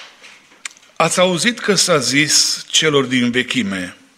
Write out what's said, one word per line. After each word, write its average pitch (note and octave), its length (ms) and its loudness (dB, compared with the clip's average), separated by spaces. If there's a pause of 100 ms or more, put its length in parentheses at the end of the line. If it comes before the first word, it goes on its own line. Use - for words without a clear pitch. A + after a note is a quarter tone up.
(960)
„Ați E3 240 0
auzit F#3 400 0
că G3+ 160 0
s-a E3+ 220 2
zis C#3 720 0
celor C#3+ 360 2
din B2 260 0
vechime G#2 680 -4 (200)